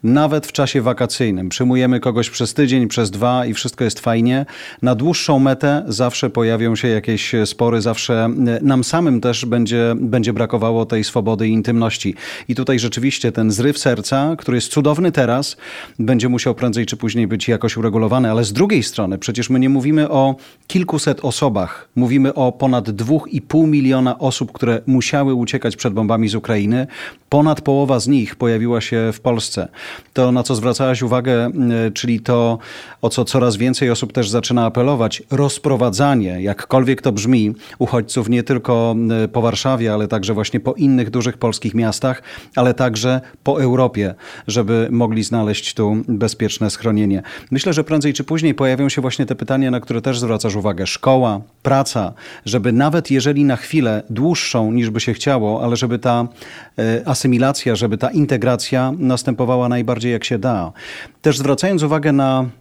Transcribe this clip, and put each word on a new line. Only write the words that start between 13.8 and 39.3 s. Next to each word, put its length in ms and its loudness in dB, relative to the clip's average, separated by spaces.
który 180 -2
jest 160 -4
cudowny 400 2
teraz, 440 0
będzie 300 2
musiał 260 0
prędzej 320 -2
czy 100 -6
później 300 -2
być 220 -4
jakoś 280 0
uregulowany. 540 2
Ale 140 2
z 80 -4
drugiej 300 2
strony 360 -4
przecież 320 -4
my 100 2
nie 80 4
mówimy 400 2
o 280 2
kilkuset 580 0
osobach, 720 -2
mówimy 380 2
o 180 0
ponad 380 0
dwóch 420 -2
i 80 -2
pół 260 2
miliona 520 2
osób, 340 -2
które 340 0
musiały 480 2
uciekać 420 -2
przed 180 -2
bombami 340 2
z 60 -4
Ukrainy. 520 0
Ponad 320 4
połowa 400 2
z 80 -4
nich 280 2
pojawiła 440 0
się 320 0
w 80 -10
Polsce. 480 -2
To, 200 2
na 100 2
co 120 -2
zwracałaś 480 0
uwagę, 440 0
e, 40 -4
czyli 300 -2
to, 380 2
o 60 2
co 160 0
coraz 320 2
więcej 340 0
osób 220 -4
też 160 -2
zaczyna 380 0
apelować, 640 0
rozprowadzanie, 1120 0
jakkolwiek 600 0
to 100 2
brzmi, 400 2
uchodźców 500 -2
nie 140 2
tylko, 520 0
e, 40 -2
po 140 -2